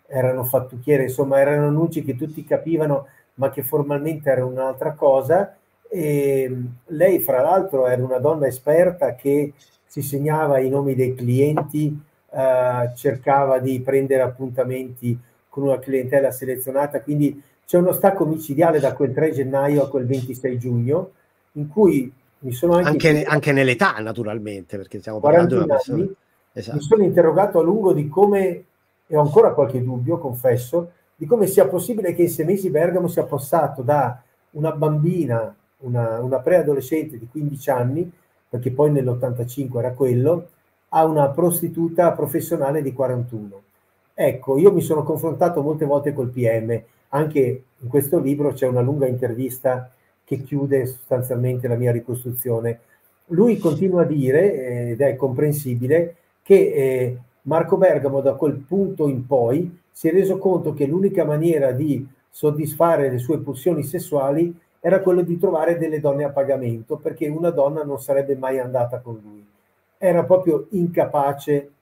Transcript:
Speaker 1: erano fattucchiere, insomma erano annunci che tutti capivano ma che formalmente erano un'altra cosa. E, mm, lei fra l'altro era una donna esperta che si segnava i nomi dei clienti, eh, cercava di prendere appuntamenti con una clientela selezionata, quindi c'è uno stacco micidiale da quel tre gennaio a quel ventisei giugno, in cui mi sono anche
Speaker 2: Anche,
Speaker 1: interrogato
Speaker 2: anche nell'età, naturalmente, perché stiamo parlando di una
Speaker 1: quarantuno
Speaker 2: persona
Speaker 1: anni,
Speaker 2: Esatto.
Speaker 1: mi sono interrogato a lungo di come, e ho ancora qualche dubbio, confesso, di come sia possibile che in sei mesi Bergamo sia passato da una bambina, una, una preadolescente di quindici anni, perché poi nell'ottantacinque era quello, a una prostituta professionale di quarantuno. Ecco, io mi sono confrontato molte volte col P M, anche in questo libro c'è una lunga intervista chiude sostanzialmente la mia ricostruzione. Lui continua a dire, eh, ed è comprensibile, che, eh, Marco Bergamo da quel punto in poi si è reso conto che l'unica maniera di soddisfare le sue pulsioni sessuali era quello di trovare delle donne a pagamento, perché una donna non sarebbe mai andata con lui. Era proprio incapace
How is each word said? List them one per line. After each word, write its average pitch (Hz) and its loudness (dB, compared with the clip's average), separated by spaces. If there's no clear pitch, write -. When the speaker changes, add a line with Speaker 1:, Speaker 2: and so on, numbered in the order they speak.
Speaker 1:
erano 127 -2
fattucchiere, 131 0
insomma 135 0
erano 147 2
annunci 160 0
che 131 -4
tutti 151 -10
capivano 151 -2
ma 135 -2
che 135 -6
formalmente 147 -2
erano 127 0
un'altra 131 -4
cosa. 143 2
E, 143 0
mm, 123 -8
lei 170 4
fra 127 0
l'altro 156 2
era 127 2
una 127 -2
donna 147 0
esperta 151 0
che 143 -2
si - -10
segnava 143 0
i 131 0
nomi 139 0
dei 127 0
clienti, 147 0
eh, 127 2
cercava 139 2
di 127 -2
prendere 135 2
appuntamenti 123 -4
con 139 -6
una 135 2
clientela 131 0
selezionata, 131 -4
quindi 147 0
c'è 175 0
uno 180 4
stacco 190 2
micidiale 156 0
da 135 0
quel 127 -2
tre 151 0
gennaio 139 0
a 135 -2
quel 127 -2
ventisei 127 -4
giugno, 123 -2
in 147 -8
cui 151 2
mi 127 -8
sono 170 2
anche 175 4
Speaker 2:
Anche, 151 2
Speaker 1:
interrogato 151 2
Speaker 2:
anche 147 0
nell'età, 135 2
naturalmente, 107 -8
perché 98 -14
stiamo 110 -10
parlando 226 4
di - 2
una - 0
Speaker 1:
quarantuno - 2
Speaker 2:
persona 494 -2
Speaker 1:
anni, 392 -4
Speaker 2:
Esatto. 117 -8
Speaker 1:
mi 147 -2
sono 214 4
interrogato 175 4
a 160 4
lungo 190 2
di 147 0
come, 190 2
e 151 -4
ho 151 6
ancora 170 6
qualche 127 0
dubbio, 127 -2
confesso, 156 -2
di 151 -10
come 202 2
sia 190 6
possibile 185 -2
che 175 2
in 170 4
sei 160 -4
mesi 190 0
Bergamo 170 2
sia - -2
passato 147 -2
da 135 0
una 156 -4
bambina, 151 -2
una, 120 -4
una 127 -2
preadolescente 151 0
di 113 -16
quindici 147 -6
anni, 135 -2
perché 123 -6
poi 147 2
nell'ottantacinque 123 -4
era 123 -4
quello, 135 0
a 160 4
una 147 2
prostituta 170 0
professionale 156 -2
di 135 -6
quarantuno. 120 -6
Ecco, 135 0
io 180 8
mi 175 2
sono 151 -2
confrontato 160 -2
molte 151 -2
volte 143 0
col 123 -6
P 123 -10
M, 113 -2
anche 139 0
in 123 -14
questo 143 0
libro 143 0
c'è 127 -2
una 123 0
lunga 139 0
intervista 123 -4
chiude 139 -2
sostanzialmente 123 -4
la 120 -2
mia 120 0
ricostruzione. 117 -6
Lui 202 2
continua 170 0
a 151 4
dire, 151 2
eh, 123 -6
ed 117 -6
è 131 2
comprensibile, 143 0
che, 196 6
eh, 131 2
Marco 165 0
Bergamo 143 2
da 135 2
quel 143 0
punto 185 -2
in 127 -4
poi 139 0
si - -4
è 160 4
reso 190 2
conto 165 0
che 139 0
l'unica 185 0
maniera 151 2
di 139 -2
soddisfare 151 0
le 123 -2
sue 147 -2
pulsioni 151 -4
sessuali 160 -2
era 190 2
quello 180 2
di 175 -2
trovare 170 0
delle 156 -2
donne 143 0
a 143 -2
pagamento, 131 -4
perché 156 -6
una 165 -2
donna 151 0
non 139 -8
sarebbe 139 -2
mai 131 -4
andata 123 -4
con 117 -14
lui. 104 -20
Era 170 2
proprio 175 2
incapace 147 -2